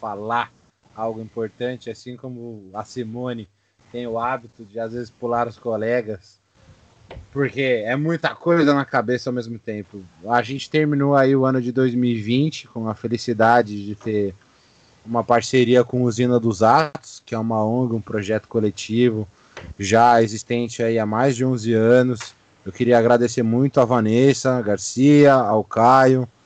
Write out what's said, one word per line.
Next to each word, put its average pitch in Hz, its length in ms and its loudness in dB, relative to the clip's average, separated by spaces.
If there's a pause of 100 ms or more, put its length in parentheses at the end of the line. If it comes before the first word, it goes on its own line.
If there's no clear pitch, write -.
falar 107 520 -8 (420)
algo 113 260 -8
importante, 117 720 -10
assim 123 260 -16
como 120 560 -16
a 104 120 -12
Simone 120 640 -10 (420)
tem 120 160 -10
o 113 120 -6
hábito 117 460 -8
de, 104 140 -16
às 113 140 -8
vezes, 120 180 -10
pular 120 380 -4
os 117 100 -18
colegas, 110 800 -6 (960)
porque 127 520 -2
é 120 120 0
muita 151 380 -2
coisa 165 400 2
na 139 100 0
cabeça 123 460 -2
ao 127 40 -4
mesmo 117 240 -8
tempo. 104 440 -12 (260)
A 120 140 2
gente 131 260 -8
terminou 143 460 0
aí 135 200 4
o 131 100 2
ano 131 180 0
de 123 80 -4
dois 127 240 0
mil 123 160 0
e 113 100 -2
vinte 127 480 -2
com 113 200 -8
a 107 60 -4
felicidade 110 920 0
de 104 80 -10
ter 104 400 -4 (720)
uma 113 180 -2
parceria 120 600 4
com 123 180 -4
Usina 123 380 2
dos 110 220 -2
Atos, 143 600 0
que - 100 -12
é 113 40 -4
uma 110 260 -2
ong, 117 300 -2
um 110 60 -4
projeto 107 480 -6
coletivo, 110 800 -2 (500)
já 113 440 4
existente 113 600 -6
aí 113 160 0
há 107 80 -2
mais 120 300 -2
de 123 80 -2
onze 117 280 -2
anos. 120 640 2 (300)
Eu 95 80 -12
queria 120 260 2
agradecer 120 440 2
muito 123 360 0
a 127 60 6
Vanessa 123 800 2
Garcia, 139 720 4
ao 110 280 2
Caio, 127 640 4 (180)